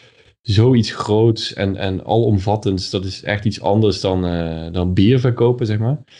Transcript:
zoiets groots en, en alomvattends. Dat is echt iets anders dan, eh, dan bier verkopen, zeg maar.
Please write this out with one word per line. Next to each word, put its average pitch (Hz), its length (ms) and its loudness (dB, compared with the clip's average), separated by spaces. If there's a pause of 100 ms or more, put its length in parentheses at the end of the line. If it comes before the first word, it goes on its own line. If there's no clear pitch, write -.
(420)
zoiets 113 500 4
groots 110 640 0
en, 98 220 -4
en 95 300 -6
alomvattends. 104 840 0
Dat 98 160 -4
is 95 180 -10
echt 104 220 -4
iets 101 160 -4
anders 101 400 2
dan, 92 240 0
eh, 82 460 -4
dan 90 220 -2
bier 101 260 4
verkopen, 123 460 0
zeg 107 140 -2
maar. 120 160 0 (240)